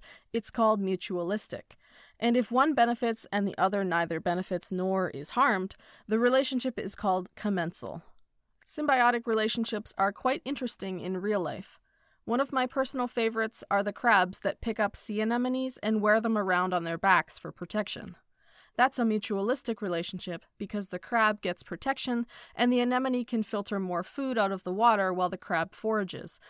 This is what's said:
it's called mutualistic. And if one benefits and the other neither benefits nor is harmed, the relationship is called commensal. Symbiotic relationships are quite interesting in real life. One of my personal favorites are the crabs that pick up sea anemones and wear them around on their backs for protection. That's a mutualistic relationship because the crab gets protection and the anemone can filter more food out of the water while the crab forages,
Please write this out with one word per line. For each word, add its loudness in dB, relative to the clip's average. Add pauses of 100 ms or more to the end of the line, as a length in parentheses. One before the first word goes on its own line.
(320)
it's -2
called 4
mutualistic. -4 (460)
And 2
if 0
one 4
benefits 2
and 0
the -6
other 2
neither 0
benefits -2
nor 0
is -8
harmed, 2 (320)
the 0
relationship 2
is -4
called 0
commensal. -4 (600)
Symbiotic 2
relationships 0
are 4
quite 0
interesting -6
in -4
real 0
life. -6 (440)
One 0
of 0
my 0
personal -2
favorites -2
are 2
the -2
crabs 2
that -2
pick -4
up 0
sea -4
anemones -2
and 0
wear 4
them 0
around 2
on 0
their -4
backs 2
for -10
protection. -6 (640)
That's 4
a 4
mutualistic 0
relationship -6 (120)
because -6
the -6
crab 2
gets -4
protection -2 (280)
and 4
the 4
anemone 2
can -2
filter -4
more -2
food -4
out 2
of -6
the -6
water 4
while 0
the -8
crab -4
forages, -4 (120)